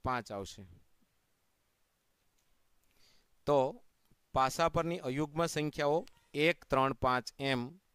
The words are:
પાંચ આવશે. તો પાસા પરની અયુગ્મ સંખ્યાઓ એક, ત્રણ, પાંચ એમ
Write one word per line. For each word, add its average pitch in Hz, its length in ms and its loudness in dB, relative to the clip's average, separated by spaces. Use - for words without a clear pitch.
પાંચ 123 300 -4
આવશે. 98 340 -10
તો 143 360 2
પાસા 131 360 2
પરની 170 300 -2
અયુગ્મ 151 480 -2
સંખ્યાઓ 151 600 -2
એક, 156 300 2
ત્રણ, 135 280 2
પાંચ 127 460 0
એમ 139 420 -2